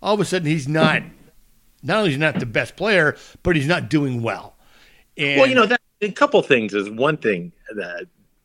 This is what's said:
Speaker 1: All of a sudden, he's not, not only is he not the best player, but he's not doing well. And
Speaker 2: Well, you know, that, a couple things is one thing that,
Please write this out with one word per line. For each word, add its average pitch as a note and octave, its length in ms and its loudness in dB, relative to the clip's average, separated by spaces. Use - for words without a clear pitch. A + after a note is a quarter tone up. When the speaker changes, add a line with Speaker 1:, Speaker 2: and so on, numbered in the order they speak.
Speaker 1:
All G3 120 0
of G#3 60 0
a F3 60 0
sudden, F3+ 220 -2
he's D3 200 -2
not, D#3 340 2
not E3 160 -2
only G#3 120 2
is C3 60 0
he C3+ 40 -4
not D#3 200 0
the - 60 -4
best B2 300 -4
player, F3 420 2
but F3 120 2
he's C#3 120 0
not D3+ 220 0
doing C3+ 320 0
well. G#2 340 -6
And C#3+ 220 0
Speaker 2:
Well, C4+ 100 6
you C4 60 0
know, A#3 100 4
that, A#3+ 160 -2
a G#3 100 -4
couple C#4+ 300 2
things A2 320 0
is G2+ 160 -2
one C#3 280 -2
thing F2 340 -4
that, F2 320 -10